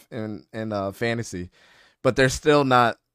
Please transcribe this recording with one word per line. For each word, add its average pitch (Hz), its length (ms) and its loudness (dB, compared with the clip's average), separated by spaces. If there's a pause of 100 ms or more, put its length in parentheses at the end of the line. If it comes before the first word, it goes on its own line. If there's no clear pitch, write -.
(120)
in, 110 420 -10
in, 110 180 -8
uh, 98 200 -4
fantasy. 113 580 -6 (540)
But 127 120 0
they're 131 140 4
still 147 340 2
not, 123 340 4 (180)